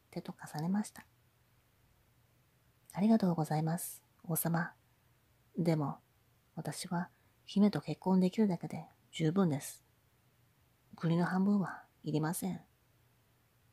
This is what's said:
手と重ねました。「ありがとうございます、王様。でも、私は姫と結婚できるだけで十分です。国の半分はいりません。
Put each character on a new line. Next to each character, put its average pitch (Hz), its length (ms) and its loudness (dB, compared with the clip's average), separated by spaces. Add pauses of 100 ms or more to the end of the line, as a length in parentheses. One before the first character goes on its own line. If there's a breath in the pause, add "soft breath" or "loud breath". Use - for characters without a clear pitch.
(120)
手 170 100 -10
と - 140 -12
重 - 260 -10
ね 165 60 -2
ま 202 160 0
し - 80 -10
た。 - 140 -20 (1900)
「あ - 80 -8
り 202 80 2
が 226 100 6
と 185 140 4
う 165 40 2
ご 156 100 0
ざ 151 120 -2
い 156 60 0
ま 160 140 0
す、 - 260 -10 (220)
王 165 100 -2
様。 165 380 -2 (840)
で 165 200 2
も、 147 220 -4 (560)
私 - 340 -10
は 175 200 -4 (360 soft breath)
姫 202 260 4
と 147 80 0
結 - 220 -8
婚 185 180 4
で 185 100 4
き 226 120 -2
る 214 80 4
だ 170 80 -2
け 156 100 -10
で - 180 -8 (260)
十 156 200 0
分 185 180 4
で 143 120 -2
す。 - 240 -16 (1120)
国 165 180 0
の 175 100 2
半 185 200 0
分 202 160 4
は - 220 -6 (200)
い 151 80 -4
り 151 80 2
ま 156 140 0
せ 190 180 -4
ん。 - 100 -8 (1120)